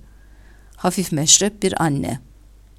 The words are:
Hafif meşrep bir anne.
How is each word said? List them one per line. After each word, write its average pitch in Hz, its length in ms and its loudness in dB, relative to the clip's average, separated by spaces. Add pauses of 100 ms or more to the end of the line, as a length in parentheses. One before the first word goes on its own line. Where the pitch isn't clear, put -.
(760)
Hafif 180 360 -2
meşrep 190 500 2
bir 185 200 0
anne. 143 380 -2 (580)